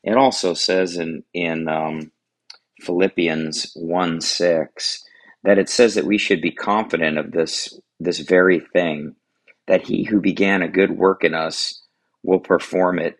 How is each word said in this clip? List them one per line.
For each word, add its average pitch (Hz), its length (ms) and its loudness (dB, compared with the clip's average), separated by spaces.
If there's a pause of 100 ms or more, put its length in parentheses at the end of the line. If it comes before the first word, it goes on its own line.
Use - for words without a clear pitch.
It 107 120 -2
also 123 380 2
says 92 420 0
in, 82 280 -6 (100)
in, 82 340 -4
um, 78 440 -4 (680)
Philippians 82 920 -2
one 85 460 -2
six - 840 -2 (400)
that 196 140 4
it - 120 0
says 117 260 4
that 76 100 0
we 104 140 2
should 87 220 0
be 85 100 -2
confident 82 680 -2
of 76 140 -6
this, - 480 -4 (200)
this 85 200 -4
very 90 400 4
thing, 76 560 -4 (500)
that - 220 2
he 120 160 -2
who 104 180 0
began 98 400 2
a 85 60 -2
good 92 240 2
work 95 320 2
in 80 100 2
us - 480 -6 (420)
will 90 160 2
perform 90 600 0
it 82 200 -4